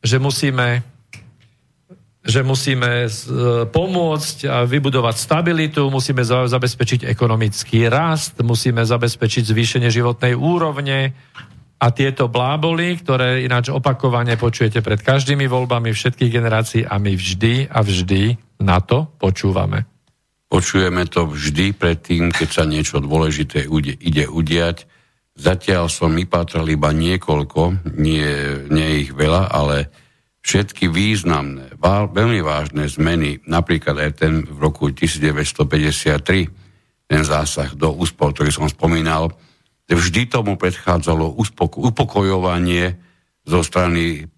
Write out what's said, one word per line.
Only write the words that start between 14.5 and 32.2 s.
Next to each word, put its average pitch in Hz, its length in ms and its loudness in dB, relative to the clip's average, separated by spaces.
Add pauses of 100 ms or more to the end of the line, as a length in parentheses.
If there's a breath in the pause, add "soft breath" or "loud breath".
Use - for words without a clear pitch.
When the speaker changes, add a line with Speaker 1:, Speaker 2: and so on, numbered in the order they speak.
Speaker 1:
pred 107 160 0
každými 135 480 2
voľbami 123 480 0
všetkých 120 400 0
generácií 113 480 0
a 101 160 -2
my 101 160 0
vždy 107 560 0
a - 160 -2
vždy 98 520 2 (200)
na 92 240 2
to 151 240 0 (160)
počúvame. 95 640 0 (640)
Speaker 2:
Počujeme 90 560 2
to 82 240 0
vždy 76 480 -2
pred 82 240 0
tým, 85 320 0
keď 80 160 0
sa 80 160 0
niečo 78 320 -2
dôležité 73 720 0
ude-, 71 320 -2
ide 76 240 0
udiať. 82 640 -2 (420 soft breath)
Zatiaľ 87 560 0
som 82 240 0
vypátral 82 560 -2
iba 76 240 2
niekoľko, 82 1040 0
nie, 76 320 2 (400)
nie 78 200 2 (120)
ich 67 160 -8
veľa, 80 320 2
ale 71 400 0 (560 soft breath)
všetky 95 480 0
významné, 80 880 -2
vá-, 101 240 2
veľmi 101 400 0